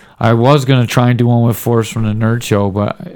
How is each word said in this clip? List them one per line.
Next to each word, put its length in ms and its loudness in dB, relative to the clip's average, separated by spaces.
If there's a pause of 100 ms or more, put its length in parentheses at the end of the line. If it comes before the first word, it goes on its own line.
(200)
I 120 2
was 320 4
gonna 220 2
try 240 0
and 80 0
do 80 2
one 160 2
with 140 0
Forrest 360 -2
from 120 -4
the 80 -2
Nerd 300 -2
Show, 280 0
but 260 -4 (200)